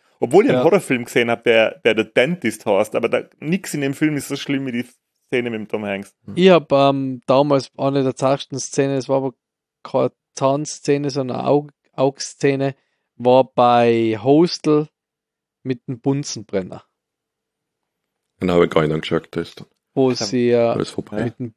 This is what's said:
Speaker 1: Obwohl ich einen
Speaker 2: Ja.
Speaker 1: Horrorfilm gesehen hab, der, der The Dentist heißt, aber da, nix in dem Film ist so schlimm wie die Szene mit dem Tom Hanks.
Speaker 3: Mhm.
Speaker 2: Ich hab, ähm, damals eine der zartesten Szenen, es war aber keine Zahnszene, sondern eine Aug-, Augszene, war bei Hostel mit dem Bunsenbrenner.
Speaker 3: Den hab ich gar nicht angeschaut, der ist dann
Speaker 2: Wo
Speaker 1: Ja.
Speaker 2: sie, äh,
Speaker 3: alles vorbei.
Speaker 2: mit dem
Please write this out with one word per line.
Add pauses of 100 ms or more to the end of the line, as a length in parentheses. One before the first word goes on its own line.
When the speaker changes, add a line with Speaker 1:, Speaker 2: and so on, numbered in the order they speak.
(200)
Speaker 1:
Obwohl
ich
einen
Speaker 2:
Ja.
Speaker 1:
Horrorfilm
gesehen
hab,
der,
der
The
Dentist
heißt,
aber
da, (160)
nix
in
dem
Film
ist
so
schlimm
wie
die (420)
Szene
mit
dem
Tom
Hanks. (120)
Speaker 3:
Mhm.
Speaker 2:
Ich
hab,
ähm,
damals
eine
der
zartesten
Szenen,
es
war
aber (500)
keine (240)
Zahnszene,
sondern
eine
Aug-, (220)
Augszene, (400)
war
bei
Hostel (720)
mit
dem
Bunsenbrenner. (1600)
Speaker 3:
Den
hab
ich
gar
nicht
angeschaut,
der
ist
dann (260)
Speaker 2:
Wo
Speaker 1:
Ja.
Speaker 2:
sie,
äh,
Speaker 3:
alles
vorbei.
Speaker 2:
mit
dem